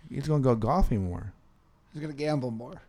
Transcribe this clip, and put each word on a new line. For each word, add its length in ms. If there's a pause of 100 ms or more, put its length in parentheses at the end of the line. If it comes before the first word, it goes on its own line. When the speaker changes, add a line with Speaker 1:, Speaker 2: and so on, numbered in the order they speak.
Speaker 1:
He's 180
gonna 160
go 120
golfing 500
more. 300 (580)
Speaker 2:
He's 80
gonna 140
gamble 380
more. 360